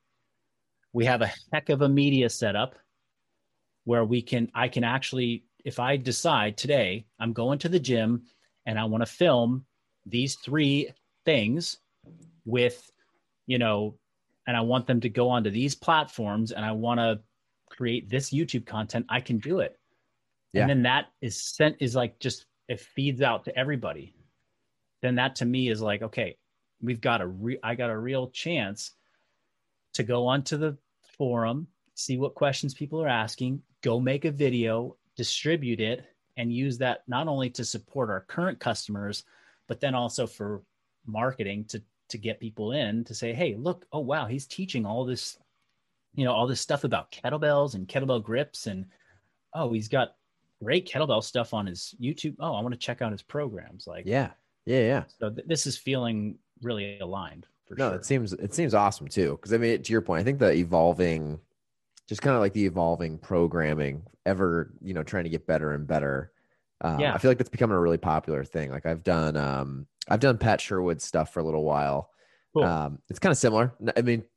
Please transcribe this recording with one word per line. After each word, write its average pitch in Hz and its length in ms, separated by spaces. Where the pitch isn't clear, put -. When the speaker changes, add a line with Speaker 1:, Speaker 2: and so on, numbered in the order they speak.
Speaker 1:
We 120 120
have 120 180
a 98 100
heck 151 160
of 147 140
a 139 60
media 139 400
setup 107 460
where 117 200
we 117 180
can, 117 320
I 120 140
can 127 140
actually, 123 640
if 127 140
I 131 180
decide 120 600
today 110 500
I'm 113 120
going 123 280
to 170 80
the 180 100
gym 120 460
and 110 140
I 113 40
wanna 110 220
film 131 580
these 123 300
three 143 560
things 143 540
with, 123 460
you 127 120
know, 107 360
and 120 80
I 117 60
want 123 260
them 123 140
to 123 60
go 123 220
onto 113 200
these 131 260
platforms 113 720
and 107 140
I 110 80
wanna 113 480
create 117 400
this 135 200
YouTube 135 360
content, 110 420
I 120 120
can 117 180
do 160 220
it. - 180
Speaker 2:
Yeah. 101 100
Speaker 1:
And 131 80
then 135 120
that 123 240
is 113 200
sent, 151 380
is 123 160
like, 123 240
just, - 280
it 117 120
feeds 139 420
out 120 220
to - 120
everybody. 117 560
Then 127 120
that 127 220
to 127 80
me 127 260
is 110 100
like, 107 220
okay, 107 340
we've 117 180
got 117 200
a - 60
re-, 104 360
I 117 140
got 120 140
a 110 60
real 127 340
chance 107 600
to - 80
go 120 240
onto 139 300
the 147 200
forum, 123 680
see 127 240
what 139 160
questions 139 400
people 151 280
are 151 60
asking, 127 540
go 120 180
make 135 240
a 160 60
video, 123 640
distribute 127 640
it, 117 240
and 120 160
use 127 260
that 127 280
not 135 220
only 131 220
to 127 140
support 117 460
our 95 120
current - 360
customers, 104 680
but 117 120
then 135 140
also 120 320
for 104 360
marketing 107 600
to, 107 160
to 110 100
get 110 220
people 110 320
in 117 320
to 113 100
say, 117 180
"Hey, 131 220
look, 170 380
oh, 151 80
wow, 135 260
he's 131 200
teaching 147 400
all 117 180
this, - 340
you 139 100
know, 123 80
all 113 140
this 131 140
stuff 143 240
about 110 280
kettlebells 147 640
and 92 120
kettlebell 131 360
grips. 117 440
And, 95 200
oh, 143 180
he's 107 160
got 131 280
great 165 280
kettlebell 131 320
stuff - 300
on 104 140
his - 340
YouTube. 143 400
Oh, 156 140
I 104 80
wanna 123 140
check - 260
out 110 100
his 98 100
programs." 110 640
Like, 85 200
Speaker 2:
Yeah. 120 240
Yeah, 127 160
yeah. 127 240
Speaker 1:
so 107 120
th-, 117 160
this 160 200
is 135 100
feeling 117 600
really 101 380
aligned 87 460
for - 80
Speaker 2:
No, 123 160
Speaker 1:
sure. 92 80
Speaker 2:
it - 80
seems, 120 260
it - 220
seems 156 180
awesome 101 360
too. 76 340
'Cause 98 100
I 113 60
mean, 117 240
to 110 100
your 113 80
point, 85 200
I 98 40
think 139 140
the 101 140
evolving, 82 880
just 107 160
kinda 135 160
like 98 140
the 104 140
evolving 85 520
programming, 78 840
ever, 90 560
you 92 140
know, 78 80
trying 87 220
to 82 60
get 80 180
better 76 240
and 73 120
better. 71 460
Um, 80 200
Speaker 1:
Yeah. 143 120
Speaker 2:
I - 60
feel 131 140
like 113 60
that's 123 120
becoming 110 260
a 90 40
really 85 180
popular 78 460
thing. 73 260
Like, 71 160
I've 82 160
done, 80 340
um, 69 520
I've 110 120
done 127 180
Pat 110 220
Sherwood's 90 420
stuff 80 300
for 87 80
a 80 40
little 78 200
while. 73 460
Speaker 1:
Cool. 151 80
Speaker 2:
Um, 76 460
it's - 100
kinda 175 160
similar. 120 460
N-, 117 160
I 117 60
mean, 120 220